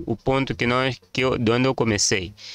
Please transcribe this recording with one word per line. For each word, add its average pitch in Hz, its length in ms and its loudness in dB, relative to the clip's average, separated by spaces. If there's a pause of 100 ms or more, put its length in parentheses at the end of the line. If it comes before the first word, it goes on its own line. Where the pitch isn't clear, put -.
o 113 100 -4
ponto 135 380 -2
que 127 140 -2
nós, 127 320 0 (120)
que 127 100 -4
eu, 131 160 2
de 113 140 2
onde 127 160 4
eu 135 60 2
comecei. 104 600 0 (220)